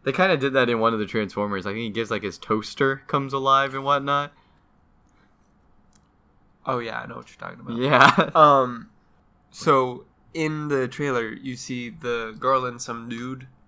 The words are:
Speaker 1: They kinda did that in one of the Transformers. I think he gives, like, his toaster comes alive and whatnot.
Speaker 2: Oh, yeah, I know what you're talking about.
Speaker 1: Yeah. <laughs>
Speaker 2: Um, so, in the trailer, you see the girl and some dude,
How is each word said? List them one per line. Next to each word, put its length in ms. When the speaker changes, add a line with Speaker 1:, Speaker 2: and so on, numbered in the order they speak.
Speaker 1:
They 80
kinda 240
did 160
that 180
in 80
one 160
of 60
the 60
Transformers. 600
I 40
think 120
he 80
gives, 220
like, 100
his 160
toaster 720
comes 240
alive 420
and 80
whatnot. 500
Speaker 2:
Oh, 120
yeah, 220
I 60
know 100
what 140
you're 80
talking 220
about. 180
Speaker 1:
Yeah. 520
<laughs> 100
Speaker 2:
Um, 500
so, 540
in 340
the 200
trailer, 440
you 240
see 340
the 480
girl 280
and 140
some 280
dude, 380